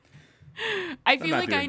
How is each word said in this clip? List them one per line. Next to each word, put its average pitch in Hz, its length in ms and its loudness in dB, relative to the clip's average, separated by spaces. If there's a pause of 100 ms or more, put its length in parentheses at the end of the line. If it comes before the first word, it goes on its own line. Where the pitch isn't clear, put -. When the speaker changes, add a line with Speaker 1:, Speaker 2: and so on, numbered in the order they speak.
(1080)
Speaker 1:
I 262 80 6
Speaker 2:
I'm 269 60 0
Speaker 1:
feel 330 100 -2
Speaker 2:
not 339 100 2
Speaker 1:
like 359 80 0
Speaker 2:
doing - 120 2
Speaker 1:
I 285 80 -2